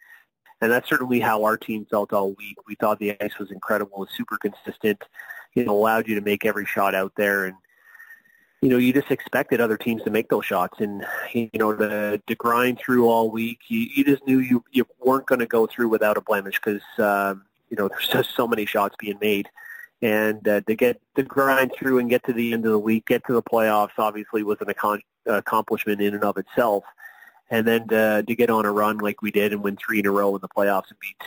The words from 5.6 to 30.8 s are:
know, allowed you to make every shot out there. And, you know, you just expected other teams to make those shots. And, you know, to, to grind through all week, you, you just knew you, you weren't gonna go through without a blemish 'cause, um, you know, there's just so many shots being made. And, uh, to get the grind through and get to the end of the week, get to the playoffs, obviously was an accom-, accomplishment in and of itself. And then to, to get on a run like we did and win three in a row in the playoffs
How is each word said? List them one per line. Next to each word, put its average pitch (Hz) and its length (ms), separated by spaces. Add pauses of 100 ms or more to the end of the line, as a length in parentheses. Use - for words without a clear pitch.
know, 107 100
allowed 110 320
you 110 100
to 101 40
make 104 240
every 104 220
shot 98 280
out 95 220
there. 101 300
And, 92 100 (1040)
you 139 80
know, 123 80
you 123 160
just 139 180
expected 127 520
other 110 160
teams 113 240
to 110 80
make 110 180
those 107 160
shots. 92 360
And, 101 260 (260)
you 117 220
know, 107 200
to, 104 440
to 113 160
grind 120 440
through 123 300
all 113 220
week, 113 380
you, 113 260
you 139 100
just 139 220
knew 131 140
you, 123 300
you 123 160 (120)
weren't 131 260
gonna 120 220
go 113 200
through 117 220
without 107 300
a - 20
blemish 98 380
'cause, 104 240 (160)
um, 98 440 (280)
you 107 80
know, 98 100
there's - 200
just - 280
so 123 100
many 110 200
shots 101 320
being 101 200
made. 101 300 (540)
And, 107 440
uh, 104 140
to 110 140
get 120 260 (140)
the 139 80
grind 135 520
through 131 260
and 120 100
get 123 140
to 127 100
the 117 180
end 113 140
of 110 60
the 107 60
week, 110 280
get 123 220
to 135 40
the 117 100
playoffs, 107 540
obviously 107 460
was 104 180
an 104 60
accom-, 104 340 (240)
accomplishment 104 800
in 101 100
and 104 120
of 101 120
itself. 101 480 (680)
And 113 140
then 113 220
to, 110 380
to 120 100
get 120 120
on 110 160
a 104 60
run 104 280
like 104 240
we 107 100
did 101 200
and 104 80
win 101 160
three - 220
in 101 80
a 101 60
row 101 240
in 95 40
the 92 80
playoffs 101 420